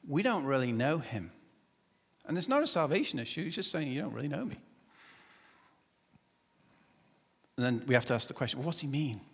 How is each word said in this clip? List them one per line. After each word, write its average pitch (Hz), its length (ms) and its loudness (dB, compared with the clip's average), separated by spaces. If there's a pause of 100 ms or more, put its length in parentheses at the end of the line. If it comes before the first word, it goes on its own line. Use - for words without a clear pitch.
we 147 160 2
don't 208 220 2
really 131 280 2
know 135 260 2
him. 101 320 -6 (960)
And 165 120 -2
it's 175 100 -2
not 277 140 4
a 330 40 2
salvation 165 520 2
issue. 120 260 -6
He's 165 100 -6
just 190 160 0
saying, 151 220 -2
"You 143 100 -2
don't 120 120 -6
really 135 140 -4
know 165 160 -4
me." - 120 -6 (3000)
And 123 100 2
then 120 200 0
we 131 80 4
have 120 120 6
to 127 80 2
ask 113 140 0
the - 60 -8
question, 131 260 -4
well, 143 60 -2
what's 165 140 -2
he 151 60 -4
mean 139 340 -2 (140)